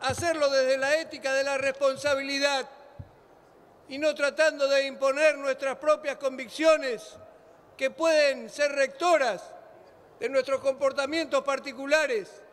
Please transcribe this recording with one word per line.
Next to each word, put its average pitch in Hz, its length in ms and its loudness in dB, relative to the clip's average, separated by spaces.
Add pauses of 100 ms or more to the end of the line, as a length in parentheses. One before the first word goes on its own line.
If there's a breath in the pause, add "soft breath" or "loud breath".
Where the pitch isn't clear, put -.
hacerlo 302 500 0
desde 269 280 2
la 277 200 2
ética 294 360 -4
de 269 80 2
la 277 160 0
responsabilidad 277 1120 0 (1160)
y 269 100 -10
no 302 160 0
tratando 294 540 2
de 277 180 2
imponer 277 500 2
nuestras 269 420 -4
propias 302 380 0
convicciones 269 1000 0 (600)
que 269 140 -2
pueden 294 600 2
ser 285 200 0
rectoras 277 720 2 (760)
de 233 80 -4
nuestros 262 320 0
comportamientos 277 840 -2
particulares 269 1000 -2 (120)